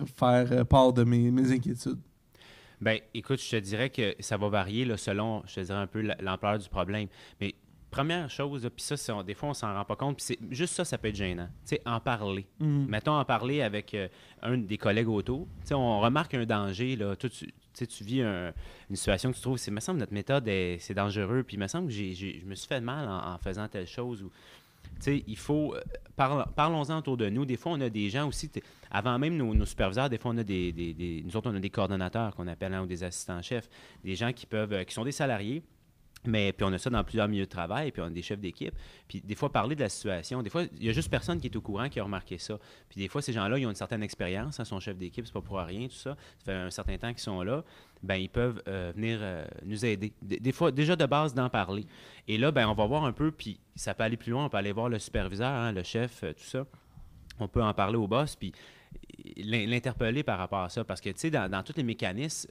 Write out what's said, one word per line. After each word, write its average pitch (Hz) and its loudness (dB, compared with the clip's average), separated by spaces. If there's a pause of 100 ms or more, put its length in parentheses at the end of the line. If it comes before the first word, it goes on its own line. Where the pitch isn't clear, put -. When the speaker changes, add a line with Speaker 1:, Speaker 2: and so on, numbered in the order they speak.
(160)
Speaker 1:
faire, 123 6
euh, 123 6
part 131 10
de 120 8
mes, 120 8
mes 127 6
inquiétudes ? 123 0 (840)
Speaker 2:
Ben, 110 4 (140)
écoute, 123 -2
je - -8
te 120 4
dirais 107 0
que 107 2
ça 104 -2
va 104 2
varier, 104 2
là, 110 0
selon, 107 0
je - -14
te 98 -6
dirais, 95 -2
un 98 -2
peu 110 -4
la, 107 0
l'ampleur 98 0
du 95 -6
problème. 98 0 (320)
Mais 101 -2 (380)
première 156 0
chose, 139 -4
là, 120 -2
puis - -12
ça, 147 -2
c'est, - -4
on, 104 -2
des 98 -6
fois, 147 -4
on 139 -2
s'en 107 -2
rend 98 0
pas 107 -2
compte, 139 -2
puis - -8
c'est, - -2 (120)
juste 156 -2
ça, 180 2
ça - -4
peut 110 -2
être 104 0
gênant. 90 -2 (160)
Tu - -2
sais, - 0
en 117 0
parler. 101 -2 (120)
Speaker 1:
Mhm. 143 4
Speaker 2:
Mettons, 107 2
en 143 4
parler 131 2
avec, 104 -2
euh, 98 -2 (340)
un 123 2
des 104 -2
collègues 113 4
autour. 120 0 (140)
Tu - -12
sais, 151 0
on 120 4
remarque 143 4
un 120 0
danger, 110 0
là, 101 0
tout, 123 -2
tu, - -12
tu - -14 (200)
sais, 120 -6
tu - -12
vis 123 0
un, 90 0 (380)
une 98 -6
situation 104 2
que - -2
tu - -12
trouves, 127 0
c'est, 107 -6
me 104 -2
semble, 180 0
notre 104 -2
méthode, 120 0
est, 90 2
c'est - -8
dangereux, 101 0
puis 104 -10
me 95 -2
semble 170 -2
que 120 -4
j'ai, 101 -4
j'ai, 92 -8
je 90 -12
me 98 -8
suis - -12
fait 135 -2
mal 131 -4
en, 90 -4
en 87 -8
faisant 101 -4
telle 92 -6
chose, 120 -6
ou, 92 -10 (540)
tu - -14
sais, 143 2
il 110 -6
faut, 151 2
euh, - -6 (340)
parle-, 135 2 (100)
parlons-en 156 2
autour 139 0
de 107 4
nous. 127 2
Des 123 0
fois, 170 -2
on 143 0
a 123 2
des 104 2
gens 139 0
aussi, 147 -4
t'es, - -8 (260)
avant 120 2
même 160 2
nos, 117 2
nos 107 8
superviseurs, 113 2
des 117 0
fois, 120 -2
on 117 0
a 117 2
des, 92 0
des, 82 -4
des, 82 -4
nous 98 -2
autres, 113 -2
on 101 0
a 95 -2
des 95 -2
coordonnateurs 98 0
qu'on 87 -6
appelle, 95 -4
hein, 95 -2
ou 90 -4
des 87 -4
assistants-chefs, 90 -4 (340)
des 98 -4
gens 120 0
qui - -18
peuvent, 107 0
euh, 92 0
qui - -12
sont 110 -2
des 143 -2
salariés, 131 0 (640)
mais 107 4
puis 101 0
on 95 2
a 90 0
ça 131 -4
dans 110 2
plusieurs 104 2
milieux 98 2
de - -6
travail, 104 -4
puis 92 -6
on 82 -2
a 85 -4
des 85 -6
chefs 104 -6
d'équipe. 85 -6 (340)
Puis 98 -10
des 104 -6
fois, 143 0
parler 127 2
de 143 0
la 107 2
situation, 101 -4
des 104 -4
fois, 170 -2 (120)
il - -10
y 113 2
a - 4
juste 110 0
personne 170 0
qui 127 -4
est 117 -6
au 110 -4
courant, 110 -2
qui - -6
a 101 0
remarqué 95 -6
ça. 107 -6 (320)
Puis 98 -10
des 98 -2
fois, 143 -4
ces 135 -4
gens-là, 110 2
ils 131 0
ont 113 0
une 98 -4
certaine 107 -4
expérience, 104 -4
hein, 113 -6
son 95 -6
chef 92 -8
d'équipe, 92 -8
c'est 110 -16
pas 101 -6
pour 98 -6
rien, 95 -6
tout - -14
ça. 139 -10 (220)
Ça - -18
fait 95 -2
un 92 -4
certain 95 -4
temps 117 -4
qu'ils 113 -8
sont 92 -2
là. 135 0 (400)
Ben, 95 0
ils 92 0
peuvent, 120 0
euh, 92 -4
venir, 110 0
euh, 90 -4 (180)
nous 104 -4
aider. 107 0 (100)
Des, 98 -2
des 127 0
fois, 165 4
déjà 151 4
de 156 4
base, 143 4
d'en 127 2
parler. 98 0 (420)
Et 110 2
là, 143 6
ben, 123 6
on 107 4
va 104 4
voir 147 2
un 120 2
peu, 156 2
puis 110 -8 (160)
ça - -4
peut 117 0
aller 113 2
plus 117 -4
loin, 139 2
on 135 0
peut 110 0
aller 101 2
voir 117 0
le 110 0
superviseur, 101 -2
hein, 117 0
le 92 -2
chef, 120 -2
euh, 78 -2
tout - -20
ça. 131 -4 (720)
On 104 -2
peut 120 4
en 107 4
parler 104 4
au 107 2
boss, 135 2
puis 95 -6 (840)
l'in-, 107 0
l'interpeller 120 0
par 104 0
rapport 92 -2
à 90 -4
ça. 117 -2
Parce 95 -6
que, - -6
tu - -8
sais, 160 0
dans, 113 2
dans 95 0
tous - -10
les 147 0
mécanismes, 117 -2